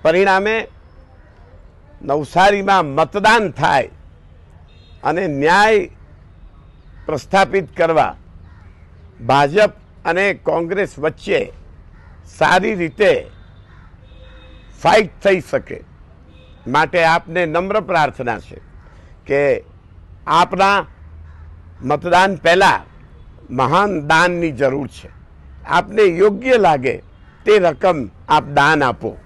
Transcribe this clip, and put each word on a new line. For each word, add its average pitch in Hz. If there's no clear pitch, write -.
પરિણામે 196
નવસારીમાં 190
મતદાન 190
થાય 160
અને 175
ન્યાય 180
પ્રસ્થાપિત 185
કરવા 160
ભાજપ 143
અને 185
કોંગ્રેસ 170
વચ્ચે 160
સારી 185
રીતે 175
ફાઇટ 214
થઈ 190
શકે, -
માટે 156
આપને 170
નમ્ર 185
પ્રાર્થના 135
છે -
કે 139
આપના 180
મતદાન 175
પહેલાં 165
મહાન 151
દાનની 170
જરૂર 135
છે. -
આપને 208
યોગ્ય 202
લાગે 143
તે 208
રકમ 165
આપ 147
દાન 143
આપો. 113